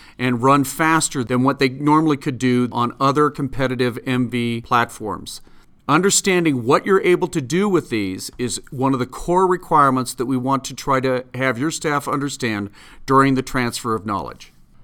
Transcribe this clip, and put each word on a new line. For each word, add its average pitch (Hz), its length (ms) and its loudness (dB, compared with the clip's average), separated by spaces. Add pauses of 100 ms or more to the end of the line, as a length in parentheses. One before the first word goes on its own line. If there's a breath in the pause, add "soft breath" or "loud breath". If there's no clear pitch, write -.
(180 loud breath)
and 123 240 0
run 139 220 6
faster 160 600 0
than 127 200 0
what 135 160 2
they 135 100 4
normally 147 480 2
could 139 220 -6
do 123 320 2
on 120 280 -2
other 139 300 4
competitive 131 760 -2
M 127 240 0
V 117 320 -4
platforms. 117 800 -4 (460 soft breath)
Understanding 165 800 2
what 156 220 2
you're 190 160 2
able 180 240 2
to 165 140 -4
do 165 280 0
with 165 220 0
these 95 480 -4
is 123 200 -6 (120)
one 135 220 0
of 127 60 0
the 123 60 -2
core 180 400 0
requirements 143 720 2
that 127 100 -4
we 131 100 -2
want 131 280 -2
to - 100 -10
try 135 260 -2
to 127 260 -2 (100)
have 127 240 -2
your 151 100 -2
staff 147 380 -4
understand 120 640 -4 (340 loud breath)
during 135 300 4
the 127 80 0
transfer 120 500 -4
of 107 140 -6
knowledge. 87 440 -8 (320 soft breath)